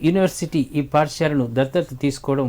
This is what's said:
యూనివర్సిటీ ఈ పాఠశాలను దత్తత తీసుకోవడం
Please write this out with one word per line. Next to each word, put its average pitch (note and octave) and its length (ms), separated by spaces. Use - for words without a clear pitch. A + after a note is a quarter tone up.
యూనివర్సిటీ F3 560
ఈ - 20
పాఠశాలను D3+ 520
దత్తత C3+ 460
తీసుకోవడం C3+ 460